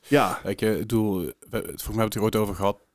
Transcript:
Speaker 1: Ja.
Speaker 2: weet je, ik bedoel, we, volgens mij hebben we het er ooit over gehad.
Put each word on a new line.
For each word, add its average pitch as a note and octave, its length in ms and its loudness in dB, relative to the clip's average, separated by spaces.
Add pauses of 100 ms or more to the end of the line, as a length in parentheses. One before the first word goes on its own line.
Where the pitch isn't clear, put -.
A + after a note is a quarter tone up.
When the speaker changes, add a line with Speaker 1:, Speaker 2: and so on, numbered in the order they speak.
Speaker 1:
Ja. B2+ 360 4
Speaker 2:
weet G2 160 -4
je, A2 120 2
ik F#2 80 0
bedoel, G#2+ 400 0
we, D#2 140 -4 (160)
volgens - 160 -6
mij - 60 -10
hebben - 240 -10
we A2+ 80 0
het G#2+ 120 -2
er G#2+ 60 -2
ooit A2 140 2
over G#2 200 0
gehad. G2 220 0 (180)